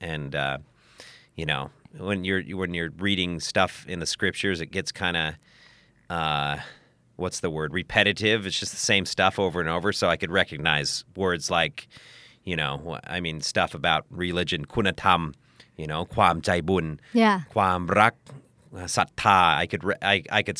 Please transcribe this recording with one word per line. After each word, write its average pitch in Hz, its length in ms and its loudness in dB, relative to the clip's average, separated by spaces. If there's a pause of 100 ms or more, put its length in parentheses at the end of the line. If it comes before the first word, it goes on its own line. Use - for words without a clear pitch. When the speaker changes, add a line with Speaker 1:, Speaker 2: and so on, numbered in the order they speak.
Speaker 1:
And, 76 340 -8
uh, 69 240 -2 (800)
you 80 100 -6
know, 69 240 -4 (260)
when 95 280 -4
you're, 95 180 0 (140)
when 92 180 -4
you're 85 240 -4
reading 90 420 0
stuff - 480 0
in 90 120 -8
the 78 60 -6
scriptures, 95 540 -2
it 73 100 -8
gets 92 220 -6
kinda, 85 460 -2 (720)
uh, 76 480 -2 (580)
what's 90 240 -6
the 90 100 -4
word? 78 220 -4
Repetitive. 101 760 2
It's 90 120 -4
just - 140 -6
the - 60 -10
same 98 280 2
stuff 95 320 2
over 90 220 0
and 80 100 0
over. 87 220 0
So 95 160 0
I 85 80 2
could 82 140 -6
recognize 76 760 -2 (120)
words 90 340 -2
like, 82 380 0 (560)
you 92 120 -4
know, 73 160 -2 (140)
wh-, - 240 -10
I 90 100 -4
mean, 80 200 -6
stuff - 340 -2
about 78 360 0
religion, 87 540 -2
คุ - 120 -12 (100)
ณ - 20 2 (140)
ธ - 20 -2
ร 98 100 6
ร - 40 6
ม, - 20 -2 (560)
you 78 100 -8
know, 78 140 -4 (140)
ค - 60 -10
ว - 80 6
า - 60 6
ม - 100 -2
ใ - 40 -8
จ - 20 4 (180)
บุ - 20 2 (140)
ญ, - 20 -4 (280)
Speaker 2:
Yeah. 214 260 4 (140)
Speaker 1:
ค - 60 -12
ว - 100 4
า - 80 4
ม - 20 -4 (200)
รั - 20 8 (100)
ก, - 20 -20 (600)
uh, 90 100 -10 (100)
ศ - 20 4
รั 98 100 6
ท - 20 -20 (120)
ธ - 20 -2 (140)
า. - 20 8 (220)
I - 80 -2
could 85 180 -4
re-, - 140 -4 (120)
I, - 20 4 (220)
I - 80 4
could 98 140 -4